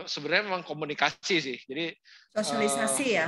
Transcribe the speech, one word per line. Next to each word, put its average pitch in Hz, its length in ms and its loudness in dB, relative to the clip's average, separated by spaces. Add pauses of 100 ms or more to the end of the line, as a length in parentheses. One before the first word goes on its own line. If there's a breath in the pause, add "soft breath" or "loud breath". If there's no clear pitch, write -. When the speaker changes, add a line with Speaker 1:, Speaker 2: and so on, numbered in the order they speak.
Speaker 1:
sebenarnya 160 400 0
memang 185 160 -2
komunikasi 151 800 0
sih. 131 240 -6
Jadi, 160 240 -4 (400 loud breath)
Speaker 2:
Sosialisasi 143 800 0
Speaker 1:
eh, 196 80 4
Speaker 2:
ya, 160 100 2